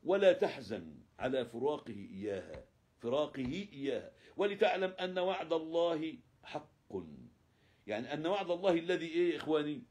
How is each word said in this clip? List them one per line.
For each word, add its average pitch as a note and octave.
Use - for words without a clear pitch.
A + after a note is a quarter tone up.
ولا F#3+
تحزن G#2+
على C3
فراقه A#2
إياها، F#2+
فراقه C#3+
إياها، C3+
ولتعلم G3
أن F#3
وعد F3+
الله D#3+
حق، -
يعني A#2+
أن D#3
وعد F#3+
الله F3
الذي E3+
إيه E3+
يا D3
إخواني؟ D3